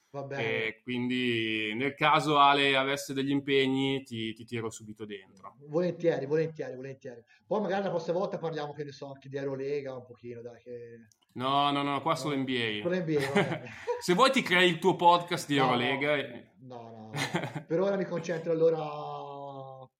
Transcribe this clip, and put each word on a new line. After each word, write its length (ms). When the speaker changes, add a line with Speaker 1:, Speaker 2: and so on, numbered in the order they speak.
Speaker 1:
Va 140
bene. 200
Speaker 2:
e 380
quindi 960
nel 180
caso 460
Ale 380
avesse 360
degli 180
impegni 680
ti, 320
ti 120
tiro 260
subito 340
dentro. 520
Speaker 1:
Volentieri, 580
volentieri, 500
volentieri. 460
Poi 160
magari 220
la 60
prossima 280
volta 220
parliamo, 340
che 120
ne 60
so, 200
anche 180
di 80
Eurolega 560
un 120
pochino, 360
dai, 220
che 440
Speaker 2:
No, 340
no, 140
no, 180
qua 140
solo 180
Speaker 1:
No, 100
Speaker 2:
N 20
B 60
A. 300
Speaker 1:
solo 140
N 80
B 140
A, 160
va 100
bene. 280
Speaker 2:
<laughs> 120
Se 140
vuoi 180
ti 100
crei 280
il 100
tuo 160
podcast 520
di 100
Speaker 1:
No, 80
no. 80
Speaker 2:
Eurolega 420
e 440
Speaker 1:
No, 220
no, 80
no. 220
Speaker 2:
<laughs> 560
Speaker 1:
Per 140
ora 160
mi 80
concentro 480
allora 1300